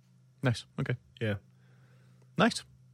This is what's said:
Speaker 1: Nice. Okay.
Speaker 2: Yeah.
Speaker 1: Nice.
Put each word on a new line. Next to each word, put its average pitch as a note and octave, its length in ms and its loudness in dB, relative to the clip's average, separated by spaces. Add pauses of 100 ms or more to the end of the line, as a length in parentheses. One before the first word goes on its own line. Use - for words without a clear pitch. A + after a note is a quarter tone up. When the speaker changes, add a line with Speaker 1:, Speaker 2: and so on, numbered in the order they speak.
(440)
Speaker 1:
Nice. B2 220 0 (160)
Okay. C3 140 -2 (260)
Speaker 2:
Yeah. G#2 140 0 (1000)
Speaker 1:
Nice. A3 260 4 (300)